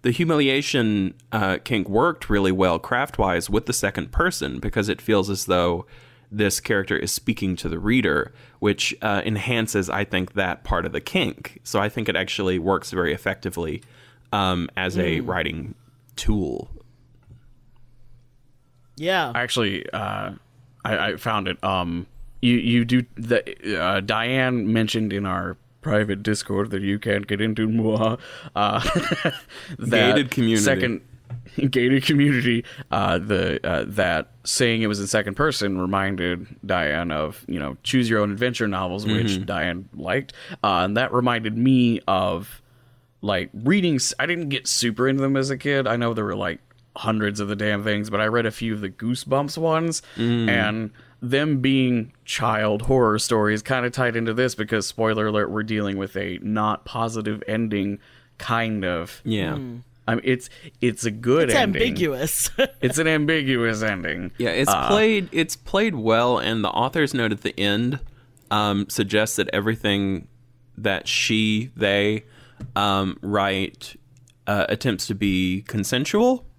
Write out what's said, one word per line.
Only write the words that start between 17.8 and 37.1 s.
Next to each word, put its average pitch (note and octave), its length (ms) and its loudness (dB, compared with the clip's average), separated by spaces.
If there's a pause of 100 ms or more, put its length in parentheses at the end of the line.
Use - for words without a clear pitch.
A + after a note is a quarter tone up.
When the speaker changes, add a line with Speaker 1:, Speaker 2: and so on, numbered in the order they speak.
Speaker 2:
Yeah. D#3+ 400 0
Speaker 3:
Actually, A#2 560 0
uh, G2+ 400 -4 (540)
I, A2 120 0 (140)
I - 60 -4
found G#2+ 300 -2
it. F2+ 160 -6
Um, F2+ 440 -2 (340)
you, B2 160 4
you A#2 280 2
do B2 180 2 (120)
the, A2+ 680 -2
uh, F#2+ 200 2
Diane A#2 680 0
mentioned A2 420 2
in G2+ 120 -2
our F#2 320 -4 (240)
private G#2 420 0
Discord G#2 480 0
that G2 100 -2
you G2+ 180 0
can't G2+ 280 0
get G#2 140 -2
into, A2 260 0
<laughs> - 0 -
mwah, A2 520 2 (360)
uh, G#2 240 2
<laughs> - 1000 -4
that A2+ 360 4
Speaker 1:
Gated C3+ 160 2
community. A2+ 320 2
Speaker 3:
second A#2+ 380 0 (560)
<laughs> C3+ 140 0
gated B2+ 320 4
community, B2+ 600 4 (280)
uh, F#2+ 260 2
the, F2+ 500 0
uh, D#2 200 0
that F2+ 440 0 (120)
saying A#2 380 2
it A2 60 2
was G#2 120 -2
in G2 80 -4
second G2+ 280 -2
person G#2 440 0
reminded F#2 680 -2 (200)
Diane E2 460 0